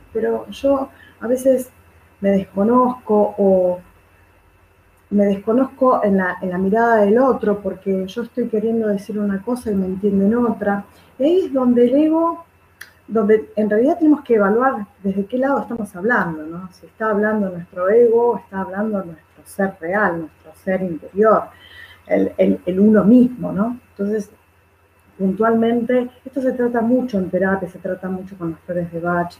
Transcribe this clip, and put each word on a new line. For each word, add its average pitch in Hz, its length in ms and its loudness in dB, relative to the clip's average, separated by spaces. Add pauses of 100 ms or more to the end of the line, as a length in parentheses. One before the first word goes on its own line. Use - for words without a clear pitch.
(140)
"Pero 226 360 -4
yo 277 400 -2 (300)
a - 80 -8
veces 254 420 0 (520)
me 196 100 2
desconozco 208 1080 0
o 185 420 2 (1300)
me 202 160 2
desconozco 233 800 0
en 202 140 2
la, 185 240 -2
en 190 80 -6
la 180 80 -4
mirada 220 400 2
del 208 200 4
otro 226 420 2
porque 190 480 -4
yo 233 160 -8
estoy 233 260 -6
queriendo 220 380 -2
decir 202 300 -4
una 202 240 -4
cosa 240 300 -6
y 202 40 -2
me 190 100 0
entienden 196 500 0
otra". 202 500 -2 (320)
Y 254 60 -4
ahí 339 220 4
es 269 80 -8
donde 247 320 4
el 247 100 2
ego, 320 500 2 (600)
donde 214 480 2
en 214 140 0
realidad 247 280 2
tenemos 302 240 4
que 233 140 0
evaluar 220 500 2 (160)
desde 196 240 -2
qué 254 120 -6
lado 269 240 0
estamos 226 340 -10
hablando, 175 500 -2
¿no? 175 280 -14
Si - 120 -20
está - 240 -6
hablando 208 400 0
nuestro 175 400 -6
ego 233 420 4
o 226 60 -2
está - 240 -10
hablando 196 420 -6
nuestro 165 420 -20
ser 196 340 -6
real, 175 400 -2
nuestro - 320 -16 (100)
ser 185 200 -4
interior, 185 600 0 (640)
el, 190 320 0
el, 190 280 2
el 185 140 -4
uno 208 260 6
mismo, 208 480 4
¿no? 233 260 -4 (120)
Entonces, 202 380 -6 (880)
puntualmente, 226 920 0 (160)
esto 269 160 -6
se 254 100 0
trata 240 300 -2
mucho 240 360 0
en 185 120 -2
terapia, 190 400 -2
se 175 100 -20
trata 185 300 -8
mucho 190 280 -10
con 170 140 -6
las 160 80 -12
flores 170 320 -6
de 170 80 -8
Bach 175 400 -2